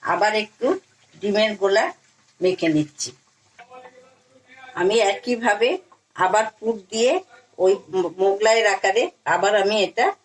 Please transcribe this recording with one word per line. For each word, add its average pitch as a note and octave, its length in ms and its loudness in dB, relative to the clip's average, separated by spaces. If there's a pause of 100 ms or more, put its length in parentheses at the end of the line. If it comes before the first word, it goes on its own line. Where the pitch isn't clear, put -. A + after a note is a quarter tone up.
আবার G3+ 340 0
একটু G#3+ 320 -4 (520)
ডিমের G#3+ 360 0
গোলা G3 300 0 (560)
মেখে F3+ 340 0
নিচ্ছি। - 340 -4 (1600)
আমি F#3+ 220 0 (160)
একইভাবে A3+ 580 0 (460)
আবার F#3+ 300 2 (140)
পুর A3+ 140 -4 (180)
দিয়ে A3+ 200 2 (460)
ওই F#3 160 4 (160)
মো-, F3 280 -2
মোগলাইয়ের G#3 500 2
আকারে G3 360 0 (220)
আবার E3+ 280 0 (100)
আমি G#3 200 0
এটা A3+ 220 -2 (200)